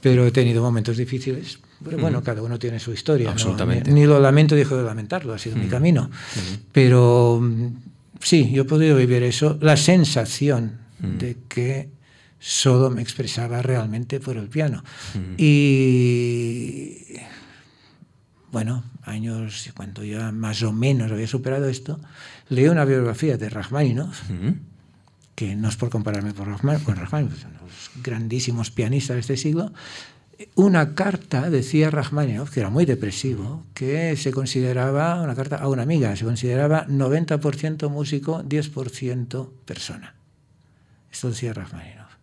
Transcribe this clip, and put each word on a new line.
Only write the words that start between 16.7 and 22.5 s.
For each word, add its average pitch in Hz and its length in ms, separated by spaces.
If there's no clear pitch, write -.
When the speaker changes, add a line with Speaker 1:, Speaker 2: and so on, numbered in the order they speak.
Speaker 1:
bueno, 117 300
años, 110 680
cuando 101 300
ya 110 280
más 110 300
o 110 100
menos 117 400
había 110 160
superado 135 400
esto, 147 320
leí 131 200